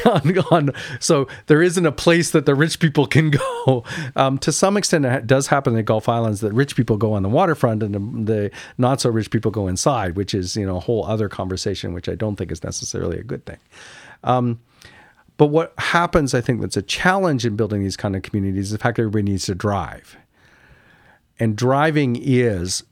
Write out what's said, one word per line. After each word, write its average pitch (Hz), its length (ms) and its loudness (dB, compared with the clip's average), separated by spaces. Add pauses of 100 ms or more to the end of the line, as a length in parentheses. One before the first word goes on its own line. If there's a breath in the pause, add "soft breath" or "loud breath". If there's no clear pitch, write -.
on, 180 320 4 (140)
on, 151 180 4 (300 loud breath)
so 139 280 2 (200 loud breath)
there 151 160 6
isn't 175 240 2
a 147 40 2
place 170 380 0
that 160 160 2
the 147 80 4
rich 151 260 2
people 147 280 2
can 156 240 4
<laughs> 480 340 -2
go. 123 180 2 (320 loud breath)
Um, 135 240 2
to - 120 -2
some 196 260 2
extent, 170 280 2
it 120 60 2
ha-, 131 100 0
does 131 260 2
happen 135 260 0
in 113 40 2
the 113 60 2
Gulf 110 240 0
Islands 113 340 0
that 104 120 -2
rich 139 220 0
people 117 220 2
go 107 160 0
on 98 100 0
the 95 60 -2
waterfront 131 520 2
and 104 140 -2
the, 110 360 -4
the 104 200 -2 (260 loud breath)
not 127 240 2
so 131 80 2
rich 110 220 0
people 113 180 0
go 101 180 -2
inside, 95 480 0
which 98 200 -2
is, 90 200 -4
you 104 120 -2
know, 92 100 -2
a 87 40 -4
whole 113 260 -2
other 107 200 -2
conversation, 92 680 -6
which 85 120 -10
I 90 60 -4
don't 107 220 -4
think 87 160 -6
is 85 120 -10
necessarily - 540 -6
a 90 60 -10
good 117 240 -10
thing. - 100 -14 (640 loud breath)
Um, 123 360 0 (800 loud breath)
but 151 100 6
what 160 320 0
happens, 160 560 0
I 123 60 0
think, 113 200 -2
that's 98 160 -6
a 98 60 0
challenge 175 600 0
in 110 120 -2
building 104 260 0
these 95 160 -2
kind 101 180 -2
of 95 60 -4
communities 98 440 -2
is 98 60 -6
the 107 60 -2
fact 117 200 -2
that 120 40 2
everybody 104 300 0
needs 95 160 -2
to 98 80 -4
drive. - 600 -4 (1200 soft breath)
And 110 160 0
driving 135 600 2
is 120 760 0